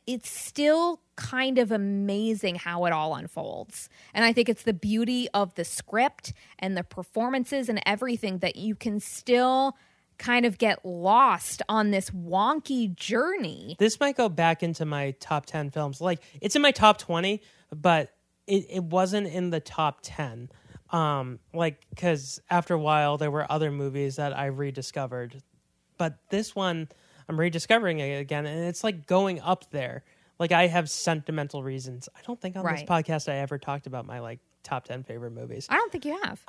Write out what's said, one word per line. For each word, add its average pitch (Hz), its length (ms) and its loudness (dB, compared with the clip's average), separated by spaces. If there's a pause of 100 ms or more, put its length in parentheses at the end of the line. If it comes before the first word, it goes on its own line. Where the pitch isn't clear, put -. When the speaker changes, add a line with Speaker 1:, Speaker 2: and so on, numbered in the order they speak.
Speaker 1:
it's 240 240 -4
still 320 720 2 (160)
kind 262 420 0
of 226 140 4
amazing 202 840 0
how 175 300 -4
it 170 80 2
all 156 240 -2
unfolds. - 720 -10 (260)
And 214 100 4
I 233 80 6
think 240 160 4
it's 220 140 0
the 226 120 0
beauty 226 600 0
of 202 220 2
the 170 80 -2
script - 680 -2 (280)
and 190 160 -2
the 180 80 -4
performances 247 840 -2
and 214 180 0
everything 214 520 -2
that 175 160 -2
you 208 220 -4
can 208 240 -4
still 254 760 2 (420)
kind 240 280 4
of 202 120 0
get 214 260 2
lost 185 840 4
on 214 220 4
this 196 200 0
wonky 202 840 0
journey. 226 880 -2
Speaker 2:
This 220 180 4
might 277 180 2
go 240 120 4
back 165 340 2
into 165 220 -2
my 143 340 -2
top 147 280 -4
ten 147 240 -6
films. 143 300 -4
Like, 175 200 0 (200)
it's - 140 -2
in 294 80 4
my 285 80 6
top 214 280 8
twenty, 185 440 -2 (320)
but 156 380 4 (340)
it, 202 240 2
it 185 140 -2
wasn't 185 420 2
in 175 240 -2
the 165 100 0
top 151 420 -2
ten. 120 480 -8 (400)
Um, 143 500 0 (120)
like, 165 320 -2 (120)
'cause 151 520 -2
after 175 260 2
a 165 40 2
while, 151 400 4
there 151 120 0
were 147 200 -2
other 151 220 0
movies 139 440 -4
that 143 220 -4
I 139 80 -2
rediscovered. 131 960 -6 (560)
But 160 200 -2 (120)
this 208 240 -2
one, 170 340 -2 (400)
I'm 160 120 -4
rediscovering 175 580 2
it 139 220 -2
again, 147 260 -4
and 160 200 -4
it's, 175 180 -6
like, 185 240 -4
going 185 320 2
up 185 320 -2
there. 127 320 -6 (340)
Like, 170 140 2
I 175 160 8
have 170 200 2
sentimental 151 760 -2
reasons. 127 520 -8
I - 80 -20
don't 240 160 -10
think 185 140 -8
on 190 100 -6
this 156 240 -2
Speaker 1:
Right. 165 160 4
Speaker 2:
podcast 156 240 -2
I 139 100 -2
ever 139 200 -4
talked 139 300 -8
about 123 180 -8
my, 123 140 -12
like, 117 180 -12 (240)
top 131 220 -6
ten 127 180 -10
favorite 120 300 -12
movies. 120 360 -12
Speaker 1:
I 220 60 0
don't 415 160 2
think 302 140 -8
you 294 180 -4
have. - 260 -6